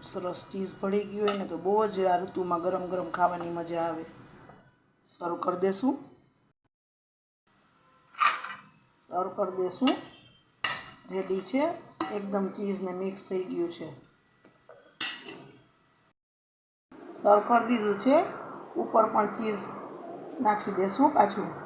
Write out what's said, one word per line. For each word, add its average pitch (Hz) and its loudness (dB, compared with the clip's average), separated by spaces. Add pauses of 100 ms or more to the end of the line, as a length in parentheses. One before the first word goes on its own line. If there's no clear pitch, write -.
સરસ 180 -8
ચીઝ 190 -6
ભળી 202 2
ગયું 202 0
હોય 202 2
ને, 185 -4
તો 165 -6
બહુ 202 4
જ 190 0
આ 180 6
ઋતુમાં 175 -2
ગરમ 180 0
ગરમ 175 -4
ખાવાની 175 2
મજા 170 -4
આવે. 165 -2 (1000)
સર્વ 170 -4
કરી 180 0
દેશું. 190 2 (3000)
સર્વ 185 -2
કરી 185 0
દેશું. 180 2 (1200)
રેડી 190 -2
છે, 262 -2 (560)
એકદમ 196 -2
ચીઝને 190 -4
મિક્સ 190 -6
થઈ 185 -2
ગયું 175 -2
છે. 156 -12 (3250)
સર્વ 208 6
કરી 233 4
દીધું 208 2
છે. 277 6 (520)
ઉપર 220 2
પણ 214 4
ચીઝ 208 -4 (720)
નાખી 208 2
દેશું 196 4
પાછું. 196 4 (160)